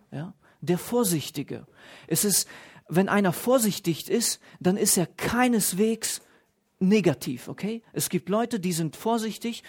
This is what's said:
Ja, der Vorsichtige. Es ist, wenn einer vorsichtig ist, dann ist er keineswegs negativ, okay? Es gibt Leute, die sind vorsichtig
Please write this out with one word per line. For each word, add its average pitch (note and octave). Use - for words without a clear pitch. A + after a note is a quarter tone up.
Ja, D#3
der E3+
Vorsichtige. D#3+
Es -
ist, -
wenn F#3
einer G3
vorsichtig A3
ist, -
dann F3+
ist A3
er E3+
keineswegs A3+
negativ, F3
okay? G#3+
Es -
gibt -
Leute, A#3
die F3+
sind D#3+
vorsichtig A3+